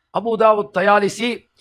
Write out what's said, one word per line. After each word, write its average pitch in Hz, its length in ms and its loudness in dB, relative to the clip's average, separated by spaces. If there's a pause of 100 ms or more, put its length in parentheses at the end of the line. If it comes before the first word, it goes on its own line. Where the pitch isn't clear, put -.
(200)
அபூ 220 180 -4
தாவூத் 214 320 2
தயாலிசி, 202 800 -2 (100)